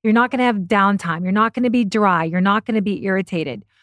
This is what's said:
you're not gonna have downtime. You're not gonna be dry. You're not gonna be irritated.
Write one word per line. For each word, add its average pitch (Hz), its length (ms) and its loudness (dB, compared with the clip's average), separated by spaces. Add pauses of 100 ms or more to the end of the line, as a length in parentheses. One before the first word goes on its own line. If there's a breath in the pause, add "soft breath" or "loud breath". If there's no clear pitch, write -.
you're 220 120 2
not 240 160 2
gonna 254 140 -2
have 226 160 0
downtime. 190 600 0
You're 185 100 -2
not 220 200 2
gonna 247 160 -2
be 240 160 2
dry. 190 400 2
You're 170 160 -2
not 202 240 2
gonna 220 160 -2
be 196 240 -4
irritated. 170 640 -4 (160)